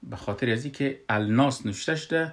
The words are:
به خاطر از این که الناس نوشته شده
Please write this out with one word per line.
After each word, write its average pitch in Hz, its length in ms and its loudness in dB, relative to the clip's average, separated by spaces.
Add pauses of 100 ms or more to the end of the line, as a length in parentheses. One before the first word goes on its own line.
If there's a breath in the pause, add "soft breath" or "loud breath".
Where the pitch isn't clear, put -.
به 113 140 -10
خاطر 104 340 -2
از 117 140 0
این 143 80 -6
که 135 360 -4
الناس 110 580 4
نوشته 110 300 -2
شده 160 360 -2